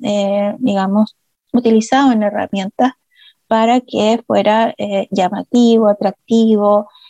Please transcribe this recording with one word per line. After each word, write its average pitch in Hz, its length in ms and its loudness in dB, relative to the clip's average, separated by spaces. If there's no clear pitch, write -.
eh, 202 560 -2
digamos, 202 560 -2
utilizaban 233 680 2
herramientas 202 720 -4
para 226 340 2
que 220 460 -2
fuera, 214 500 0
eh, 202 320 -4
llamativo, 226 760 0
atractivo 208 1000 0